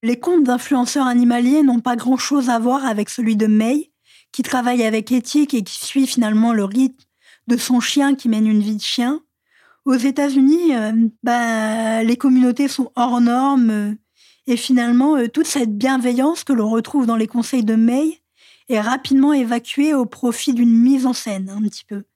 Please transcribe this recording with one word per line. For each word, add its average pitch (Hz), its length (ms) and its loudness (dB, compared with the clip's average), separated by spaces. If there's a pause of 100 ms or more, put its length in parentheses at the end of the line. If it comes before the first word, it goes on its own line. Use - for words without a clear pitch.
Les 240 160 -2
comptes 339 240 2
d'influenceurs 247 640 -2
animaliers 247 560 2
n'ont 247 160 2
pas 240 160 -2
grand-chose 254 560 -2
à 233 80 0
voir 254 260 0
avec 208 240 -4
celui 226 260 -2
de 214 120 0
May, 220 440 0 (400)
qui - 120 -6
travaille 247 400 -2
avec 220 280 -2
éthique 277 440 0
et 220 80 0
qui - 200 -12
suit 269 220 0
finalement 226 480 0
le 214 120 0
rythme 254 380 -2 (440)
de 240 100 0
son 247 220 0
chien 277 340 0
qui 269 160 -4
mène 220 180 0
une 214 140 2
vie 214 160 -2
de 202 40 -8
chien. 254 400 -4 (640)
Aux 262 100 2
États-Unis, 277 800 2
euh, 220 160 -2 (320)
bah, 226 800 -2
les 233 120 2
communautés 254 520 2
sont 262 280 -4
hors 247 260 0
normes, 247 500 2
euh, 208 200 -4 (540)
et 254 100 0
finalement, 247 640 2
euh, 233 100 0
toute 311 200 -2
cette 233 280 -2
bienveillance 262 680 0
que 285 100 -2
l'on 220 160 0
retrouve 226 380 -2
dans 226 100 0
les 220 100 0
conseils 233 380 -2
de 220 100 0
May 254 460 0 (480)
est 220 120 0
rapidement 269 520 2
évacuée 269 640 0
au 254 100 0
profit 247 480 -4
d'une 233 240 4
mise 262 300 4
en 247 60 0
scène, 190 360 -8
un 202 140 -8
petit - 220 -6
peu. 202 180 -12 (120)